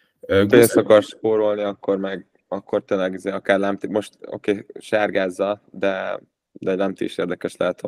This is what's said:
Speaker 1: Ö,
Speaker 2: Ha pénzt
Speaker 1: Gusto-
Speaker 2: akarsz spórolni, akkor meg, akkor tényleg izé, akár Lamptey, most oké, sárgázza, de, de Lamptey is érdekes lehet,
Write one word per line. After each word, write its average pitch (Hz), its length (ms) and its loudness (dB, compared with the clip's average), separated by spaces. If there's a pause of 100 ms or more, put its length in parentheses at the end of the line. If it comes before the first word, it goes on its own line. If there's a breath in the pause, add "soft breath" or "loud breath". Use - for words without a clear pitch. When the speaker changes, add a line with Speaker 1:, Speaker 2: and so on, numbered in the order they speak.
(220)
Speaker 1:
Ö, 95 180 2
Speaker 2:
Ha 101 60 4
pénzt 101 60 0 (220)
Speaker 1:
Gusto- - 100 4
Speaker 2:
akarsz 104 240 6
spórolni, 107 540 0
akkor 101 360 -2
meg, 95 280 -6 (220)
akkor 101 380 -4
tényleg 95 280 -2
izé, 95 160 -6
akár 98 300 0
Lamptey, 98 300 -2
most - 360 -4
oké, 104 400 -4 (140)
sárgázza, 98 840 -2 (100)
de, 95 480 -4 (320)
de - 240 -4
Lamptey 95 320 -2
is - 100 -8
érdekes 90 400 -6
lehet, 90 300 -6